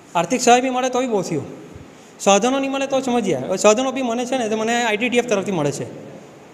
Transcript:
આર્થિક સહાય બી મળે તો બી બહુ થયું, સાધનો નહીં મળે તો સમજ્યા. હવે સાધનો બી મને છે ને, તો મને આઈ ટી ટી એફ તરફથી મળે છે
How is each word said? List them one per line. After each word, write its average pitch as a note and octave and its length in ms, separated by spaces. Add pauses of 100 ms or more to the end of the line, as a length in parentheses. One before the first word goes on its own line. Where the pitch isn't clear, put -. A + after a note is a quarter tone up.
(160)
આર્થિક F3 260
સહાય B3 200
બી C4 80
મળે B3+ 200
તો B3+ 100
બી C4 80
બહુ G#3 140
થયું, D#3 220 (760)
સાધનો A#3 400
નહીં C4+ 120
મળે C4+ 160
તો C4 140
સમજ્યા. A#3 380
હવે F3+ 180
સાધનો A3 340
બી C4+ 100
મને B3 240
છે C4 120
ને, A3+ 120
તો A3 80
મને A#3 260
આઈ G#3+ 140
ટી A#3+ 120
ટી A#3+ 80
એફ A#3+ 100
તરફથી G3 240
મળે D3 200
છે C3+ 140 (680)